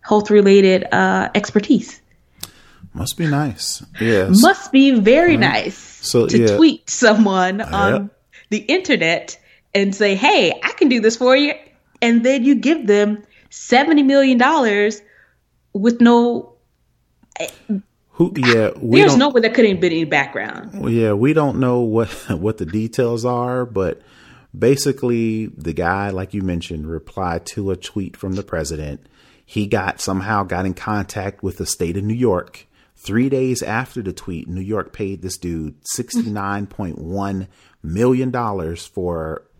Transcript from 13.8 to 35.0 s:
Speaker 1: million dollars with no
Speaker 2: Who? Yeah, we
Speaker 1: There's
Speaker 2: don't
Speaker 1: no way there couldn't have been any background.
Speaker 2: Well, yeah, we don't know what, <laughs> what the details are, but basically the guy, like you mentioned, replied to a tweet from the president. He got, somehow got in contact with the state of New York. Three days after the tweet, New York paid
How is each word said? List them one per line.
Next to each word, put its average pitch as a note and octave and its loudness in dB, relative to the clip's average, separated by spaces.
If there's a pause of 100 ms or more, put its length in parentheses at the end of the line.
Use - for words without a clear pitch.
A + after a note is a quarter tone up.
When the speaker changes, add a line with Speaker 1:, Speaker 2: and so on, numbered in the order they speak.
Speaker 1:
million C4+ 4
dollars A3+ 2 (720)
with A#3 0
no A#3+ 2 (1600)
Speaker 2:
Who? E3+ 0
Yeah, A#2 2 (100)
we B2 4
Speaker 1:
There's G4+ 8
Speaker 2:
don't B3 4
Speaker 1:
no C#4+ 4
way B3 2
there A3 0
couldn't A3+ 4
have F3+ -2
been F3 0
any D#3+ -2
background. C#3 -6
Speaker 2:
Well, A#2 -4
yeah, A2+ 2
we B2 0
don't D3 0
know B2 0
what, A2+ -2
<laughs> - -18
what G2 -4
the F2+ -6
details A2+ -4
are, B2 -4
but G2 -4 (560)
basically A#2 0
the E2 -10
guy, F#2 -4
like F#2+ -8
you G2+ -4
mentioned, E2+ -6
replied E2+ -8
to G2 -6
a F#2 -2
tweet - -10
from F#2+ -8
the G2+ -6
president. D2+ -8 (400)
He G#2 -6
got, G2+ -4
somehow G2 -4
got F#2 -6
in F#2 -4
contact G2+ -8
with F#2 -8
the F2+ -8
state F2 -6
of G2+ -6
New G#2+ -4
York. G#2+ -2 (300)
Three A#2+ -2
days C3 -2
after A#2+ -6
the F#2+ -8
tweet, F2 -12
New F#2 -8
York G2 -6
paid F#2+ -10